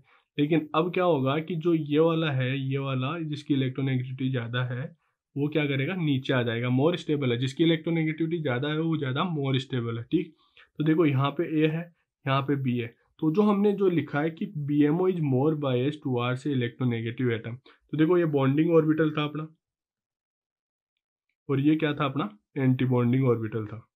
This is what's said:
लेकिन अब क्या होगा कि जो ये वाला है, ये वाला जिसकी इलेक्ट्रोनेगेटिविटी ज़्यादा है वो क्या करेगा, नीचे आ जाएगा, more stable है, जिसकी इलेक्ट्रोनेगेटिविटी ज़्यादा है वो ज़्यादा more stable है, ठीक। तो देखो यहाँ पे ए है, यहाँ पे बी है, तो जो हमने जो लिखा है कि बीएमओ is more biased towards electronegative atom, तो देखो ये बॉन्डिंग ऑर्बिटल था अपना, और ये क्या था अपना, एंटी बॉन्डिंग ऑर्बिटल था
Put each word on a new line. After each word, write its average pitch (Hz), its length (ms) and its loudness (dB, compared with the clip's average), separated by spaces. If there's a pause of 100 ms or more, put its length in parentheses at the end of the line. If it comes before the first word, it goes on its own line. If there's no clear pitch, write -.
(380)
लेकिन 151 380 0
अब 170 180 0
क्या 180 120 0
होगा 139 340 2
कि 160 180 -6
जो 165 160 0
ये 147 280 2
वाला 165 320 2
है, 131 260 -2
ये 135 200 -2
वाला 135 420 -4
जिसकी 151 320 -4
इलेक्ट्रोनेगेटिविटी 131 760 -2
ज़्यादा 120 340 -4
है 127 280 -8 (420)
वो 139 140 -2
क्या 151 160 0
करेगा, 139 300 -2
नीचे 147 380 0
आ 127 100 2
जाएगा, 117 280 -2
more 135 260 4
stable 139 340 -2
है, 117 60 0
जिसकी 131 260 -2
इलेक्ट्रोनेगेटिविटी 165 760 0
ज़्यादा 135 280 -2
है 151 120 -2
वो 160 180 0
ज़्यादा 139 320 -2
more 139 320 -2
stable 117 360 -4
है, 117 60 -8
ठीक। - 300 -2 (460)
तो 156 40 -2
देखो 160 220 4
यहाँ 139 260 2
पे 156 120 -4 (120)
ए 156 120 4
है, 160 140 -4 (440)
यहाँ 135 160 0
पे 139 160 0
बी 127 200 -2
है, 113 100 -4 (340)
तो 156 100 2
जो 180 120 2
हमने 208 300 4
जो 190 160 2
लिखा 147 320 0
है 165 100 -2
कि 165 140 -8 (140)
बीएमओ 147 500 2
is 180 160 0
more 135 320 2
biased 131 440 -2
towards 127 480 -2
electronegative 120 840 -2
atom, 113 240 -8 (360)
तो 147 40 -4
देखो 160 200 4
ये 170 120 4
बॉन्डिंग 143 440 2
ऑर्बिटल 156 380 4
था 151 120 -2
अपना, 151 240 -6 (2000)
और 135 120 2
ये 151 140 4
क्या 156 180 0
था 147 120 -2
अपना, 139 240 -4 (280)
एंटी 131 300 2
बॉन्डिंग 123 400 4
ऑर्बिटल 110 380 -2
था 107 200 -14 (100)